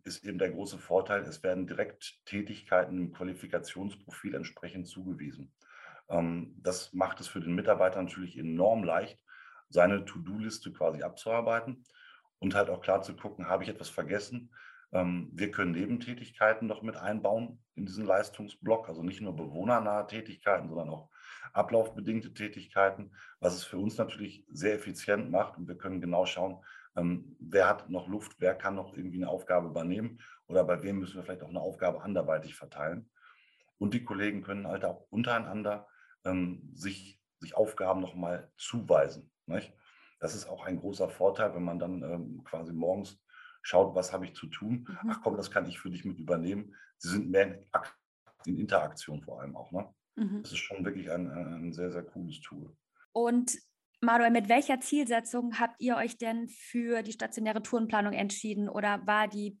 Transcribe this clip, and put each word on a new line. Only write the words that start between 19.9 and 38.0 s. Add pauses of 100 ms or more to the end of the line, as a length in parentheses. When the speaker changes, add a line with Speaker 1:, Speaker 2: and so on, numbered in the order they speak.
Speaker 1:
Tätigkeiten,
sondern
auch (440)
ablaufbedingte
Tätigkeiten, (260)
was
es
für
uns
natürlich
sehr
effizient
macht.
Und
wir
können
genau
schauen, (360)
ähm,
wer
hat
noch
Luft,
wer
kann
noch
irgendwie
eine
Aufgabe
übernehmen (280)
oder
bei
wem
müssen
wir
vielleicht
auch
eine
Aufgabe
anderweitig
verteilen. (680)
Und
die
Kollegen
können
halt
auch
untereinander, (380)
ähm,
sich, (180)
sich
Aufgaben